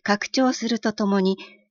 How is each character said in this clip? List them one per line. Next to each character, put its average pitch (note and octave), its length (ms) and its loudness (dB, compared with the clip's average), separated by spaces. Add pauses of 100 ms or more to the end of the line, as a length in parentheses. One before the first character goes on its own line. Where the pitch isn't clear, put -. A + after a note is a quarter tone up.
拡 - 260 -2
張 B3+ 240 2
す A3+ 160 -6
る A#3 100 0
と A3 140 -2
と G#3+ 140 -2
も G3 140 2
に、 F#3+ 160 2 (340)